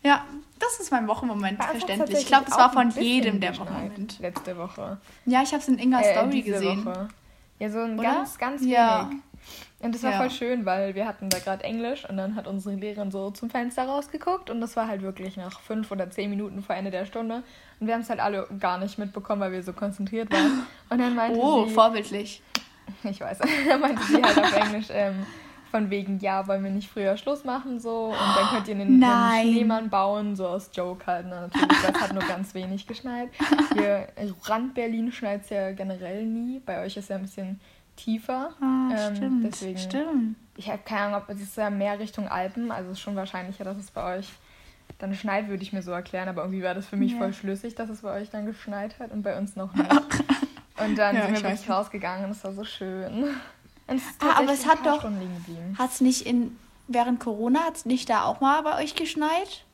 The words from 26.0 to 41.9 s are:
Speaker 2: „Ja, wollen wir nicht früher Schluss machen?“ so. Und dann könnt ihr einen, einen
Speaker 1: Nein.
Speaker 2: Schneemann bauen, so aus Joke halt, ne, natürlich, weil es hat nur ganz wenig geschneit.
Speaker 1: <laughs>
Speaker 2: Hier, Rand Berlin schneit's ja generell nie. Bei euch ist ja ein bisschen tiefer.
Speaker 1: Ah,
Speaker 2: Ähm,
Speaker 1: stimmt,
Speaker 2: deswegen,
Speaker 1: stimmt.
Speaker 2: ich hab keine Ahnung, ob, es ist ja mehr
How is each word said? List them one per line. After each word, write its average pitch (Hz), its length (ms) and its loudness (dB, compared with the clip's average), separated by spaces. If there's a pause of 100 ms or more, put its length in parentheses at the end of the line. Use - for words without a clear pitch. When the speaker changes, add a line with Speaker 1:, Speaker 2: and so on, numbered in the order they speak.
Speaker 2:
„Ja, 190 280 0
wollen 196 160 0
wir 196 80 -4
nicht 202 180 -4
früher 202 280 0
Schluss 285 260 -4
machen?“ 262 360 -4
so. 226 280 -4
Und 202 280 2
dann - 140 4
könnt 220 180 0
ihr 214 80 -2
einen, 202 60 -2 (120)
einen 254 60 12
Speaker 1:
Nein. 240 480 6
Speaker 2:
Schneemann 226 420 4
bauen, 202 460 2
so 190 120 -2
aus 190 260 -4
Joke 180 320 -6
halt, 180 220 -2
ne, 180 140 -10
natürlich, 285 420 4
weil 285 100 4
es 339 80 0
hat 196 120 -2
nur 190 100 -2
ganz 190 300 -4
wenig 185 340 -6
geschneit. 240 420 -8 (220)
Speaker 1:
<laughs> 294 220 4
Speaker 2:
Hier, 202 340 2 (380)
Rand 233 300 0
Berlin 233 360 -2
schneit's 202 380 -6
ja 196 240 -2
generell 190 520 -6
nie. 233 340 -4
Bei 185 240 -6
euch 196 140 -8
ist 196 120 -12
ja 196 80 -4
ein 190 60 -6
bisschen 196 360 -10 (360)
tiefer. 247 560 -4 (100)
Speaker 1:
Ah, 262 300 2
Speaker 2:
Ähm, 208 240 0
Speaker 1:
stimmt, 254 280 0
Speaker 2:
deswegen, 190 340 -4
Speaker 1:
stimmt. 233 580 -2 (200)
Speaker 2:
ich 208 140 -10
hab 208 160 -8
keine 214 160 -2 (140)
Ahnung, 202 80 -2
ob, - 120 -18
es 202 60 -10
ist 196 160 -12
ja 208 120 -2
mehr 202 300 -2